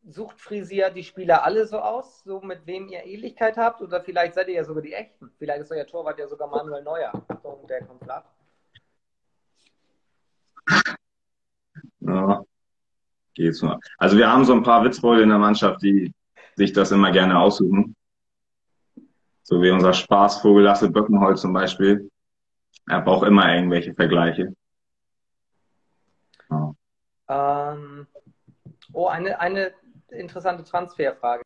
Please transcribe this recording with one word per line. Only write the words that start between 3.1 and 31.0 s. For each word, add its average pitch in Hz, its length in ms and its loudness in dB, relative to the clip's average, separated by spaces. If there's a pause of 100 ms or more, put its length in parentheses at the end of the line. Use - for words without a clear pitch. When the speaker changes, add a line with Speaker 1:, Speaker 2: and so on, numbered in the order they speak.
Speaker 1:
habt? 233 240 -2
Oder 175 200 -6
vielleicht 175 340 -4
seid 185 140 -4
ihr 180 40 -8
ja 165 100 -4
sogar 156 200 -10
die 156 100 -16
Echten. 202 460 -18
Vielleicht 147 220 -8
ist 151 100 -16
euer 147 160 -10
Torwart 151 320 -12
ja 143 80 -12
sogar 147 200 -12
Manuel 147 360 -10
Neuer. 151 280 -10 (160)
Achtung, - 380 -18
der 127 200 -12
kommt 127 180 -20
flach. 127 200 -16 (3750)
Speaker 2:
Ja, 190 420 -2 (920)
geht's 82 300 -2
mal. - 160 -4 (180)
Also 98 180 4
wir 110 160 6
haben 131 140 6
so 127 80 6
ein 113 80 4
paar 117 220 4
Witzbolde 120 400 2
in 110 60 6
der 107 100 4
Mannschaft, 104 420 0
die 98 320 0 (420)
sich 98 160 0
das 98 200 2
immer 98 200 4
gerne 92 280 4
aussuchen. 98 560 2 (1500)
So 87 200 -2
wie 92 100 4
unser 92 220 4
Spaßvogel 101 680 4
Lasse 101 280 2
Böckenholz 98 500 2
zum 92 120 -4
Beispiel. 98 580 0 (760)
Er - 140 -2
braucht 95 260 2
immer 95 260 6
irgendwelche 87 420 -2
Vergleiche. 85 580 0 (2000)
Ja. 78 260 -6 (520)
Speaker 1:
Ähm, 143 800 -6 (840)
oh, 175 140 -4
eine, 175 320 -6
eine 185 340 -6 (360)
interessante 175 540 -10
Transferfrage. 135 840 -6